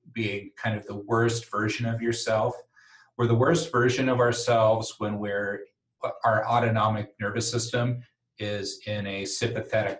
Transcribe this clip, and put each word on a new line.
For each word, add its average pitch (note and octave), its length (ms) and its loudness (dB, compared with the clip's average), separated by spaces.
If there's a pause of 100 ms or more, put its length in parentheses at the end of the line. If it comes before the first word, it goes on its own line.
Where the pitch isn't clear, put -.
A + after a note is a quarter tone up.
(140)
being G2+ 440 -4
kind A2 200 -2
of - 100 -10
the G#2 80 -10
worst A2+ 560 0
version A2 340 -2
of A2+ 160 -2
yourself, A2+ 540 0 (600)
we're A#2+ 100 2
the A#2 80 4
worst D#3 360 4
version B2+ 380 2
of B2 100 2
ourselves A2+ 800 2
when G#2 220 -4
we're, G2+ 420 -4 (640)
our A2 240 2
autonomic A2+ 720 2
nervous G#2 300 -2
system B2 520 -2 (360)
is G#2 480 -6
in G#2 220 -4
a G2 180 -6
sympathetic G#2+ 760 -2